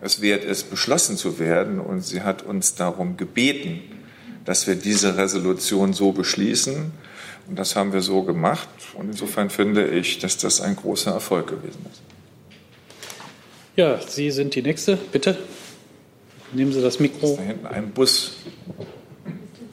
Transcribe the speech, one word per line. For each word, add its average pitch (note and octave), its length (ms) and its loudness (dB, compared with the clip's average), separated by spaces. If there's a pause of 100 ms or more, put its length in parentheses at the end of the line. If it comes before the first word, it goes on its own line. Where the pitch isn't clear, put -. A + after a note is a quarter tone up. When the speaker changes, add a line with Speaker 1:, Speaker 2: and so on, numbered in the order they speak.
Speaker 1:
es G2+ 180 0
wert G#2 240 2
ist, G2 260 -4
beschlossen A#2 460 2
zu E2+ 220 -2
werden. F2+ 420 2
Und F#2 240 -4
sie F2+ 180 -4
hat F#2+ 200 -2
uns G2 320 -2
darum F2+ 420 -2
gebeten, A#2+ 640 0 (640)
dass - 220 0
wir G2 80 2
diese G2 420 2
Resolution F#2+ 760 2
so G2 200 4
beschließen. B2 800 0 (560)
Und F#2+ 100 -6
das - 180 -2
haben G2 160 2
wir F#2+ 100 2
so F#2+ 200 2
gemacht. F2 460 0 (260)
Und - 140 -8
insofern G#2 420 -2
finde G#2 380 4
ich, F2+ 300 0
dass - 180 -2
das - 240 2
ein G2+ 160 0
großer - 360 0
Erfolg F2+ 360 0
gewesen - 420 -10
ist. - 100 -20 (1700)
Speaker 2:
Ja, D3+ 260 6
Sie D3 300 -2
sind C#3 240 0
die B2+ 80 2
Nächste. F#3 340 2
Bitte. - 400 0 (1160)
Nehmen C3+ 200 2
Sie C3+ 80 2
das B2+ 200 2
Mikro. C#3+ 360 2
Speaker 1:
Da - 60 -4
hinten G2+ 240 -6
ein G#2 240 -6
Bus. - 460 2 (1400)